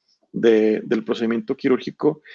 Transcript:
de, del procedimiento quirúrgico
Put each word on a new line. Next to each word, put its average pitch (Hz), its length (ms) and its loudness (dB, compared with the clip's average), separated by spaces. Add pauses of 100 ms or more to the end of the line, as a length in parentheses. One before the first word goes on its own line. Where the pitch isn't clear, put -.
(340)
de, 110 500 2
del 110 220 -4
procedimiento 113 500 -4
quirúrgico 143 680 -2 (140)